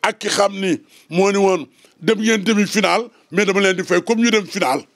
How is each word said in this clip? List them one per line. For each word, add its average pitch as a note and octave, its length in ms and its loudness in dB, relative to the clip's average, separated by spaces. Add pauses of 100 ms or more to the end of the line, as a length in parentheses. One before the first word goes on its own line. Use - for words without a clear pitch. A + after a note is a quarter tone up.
ak G#3+ 160 -2
ki G#3 80 -6
xam G3 320 0
ni F#3 140 0 (360)
moo F#3+ 220 2
ni G3 60 0
woon F#3+ 280 0 (360)
dem G3+ 180 0
ngeen A3 240 0
demi-finale G#3 640 0 (240)
mais F#3+ 140 0
dama G3 160 0
leen F#3+ 160 2
di F#3 60 -6
fay F3+ 200 0
comme A3+ 180 0
ñu A#3 100 4
dem G#3+ 140 0
finale C#3+ 380 -2 (120)